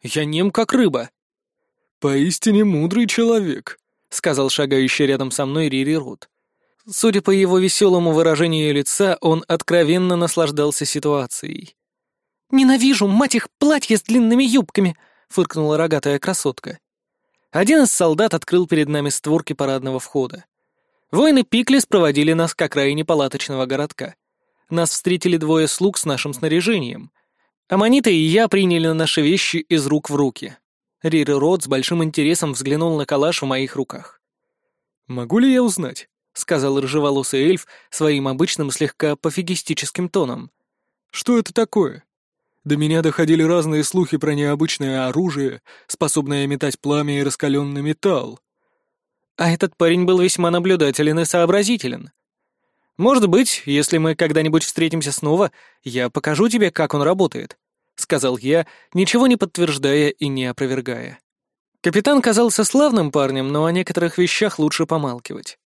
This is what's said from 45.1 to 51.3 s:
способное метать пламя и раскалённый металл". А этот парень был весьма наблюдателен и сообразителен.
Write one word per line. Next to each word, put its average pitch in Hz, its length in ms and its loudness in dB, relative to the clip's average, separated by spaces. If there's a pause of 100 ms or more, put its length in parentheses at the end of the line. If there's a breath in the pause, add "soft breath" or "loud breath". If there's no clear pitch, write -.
способное 143 640 -2
метать 143 320 -4
пламя 143 400 -2
и - 20 -2
раскалённый 143 600 -4
металл". 147 580 -4 (960)
А 170 120 0
этот 165 280 -2
парень 175 300 2
был 185 120 4
весьма 175 320 0
наблюдателен 165 720 0
и 165 40 0
сообразителен. 175 840 0 (880)